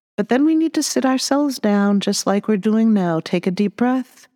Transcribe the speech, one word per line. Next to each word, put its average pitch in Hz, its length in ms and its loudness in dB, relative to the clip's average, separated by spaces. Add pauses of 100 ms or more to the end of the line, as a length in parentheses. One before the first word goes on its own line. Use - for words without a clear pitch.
(180)
but 208 120 -4
then 262 160 2
we 320 100 2
need 320 180 0
to 302 100 -2
sit 254 220 -2
ourselves 269 540 -2
down 202 400 2
just 196 260 -2
like 202 220 -2
we're 214 100 0
doing 220 360 2
now. 175 260 0
Take 175 280 -4
a 185 40 0
deep 196 240 -2
breath. 254 600 -4